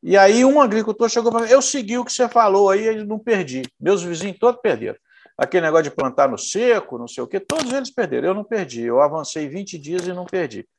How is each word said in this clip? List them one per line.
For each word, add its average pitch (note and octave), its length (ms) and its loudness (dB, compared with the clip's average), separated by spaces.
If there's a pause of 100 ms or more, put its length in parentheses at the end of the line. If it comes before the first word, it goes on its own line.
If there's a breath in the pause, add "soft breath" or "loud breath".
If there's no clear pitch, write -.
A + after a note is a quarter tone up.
E F#3 120 2
aí G#3 300 8
um C#4+ 160 6
agricultor A3 480 0
chegou A#3 220 0
pra A3+ 100 -2
mim: A3+ 80 -6
eu C4 120 8
segui A#3+ 360 -4
o A#3+ 80 -4
que - 80 -10
você A#3+ 160 0
falou G3+ 400 4
aí, G#3 160 2
eu A3 200 -4
não G#3+ 120 -8
perdi. F3+ 460 -4 (160)
Meus F3 240 0
vizinhos F3 340 -8
todos A#3+ 240 0
perderam. A2 380 -4 (380 soft breath)
Aquele E3+ 300 0
negócio D#3+ 160 4
de C#3+ 80 -4
plantar C#3 360 0
no A#2 100 -2
seco, G#3+ 600 -2
não A#2+ 100 -10
sei B2 160 -10
o B2 40 -8
quê, - 120 -6
todos D4 320 -6
eles C4 200 -6
perderam. D3 380 -4
Eu F#3+ 40 0
não G#3 100 -6
perdi, E3+ 400 -8
eu A#2+ 180 2
avancei D3+ 460 -2
vinte F#3 300 -12
dias E3 300 -8
e F#3 40 -8
não F3+ 140 -10
perdi. E3 420 -6 (120)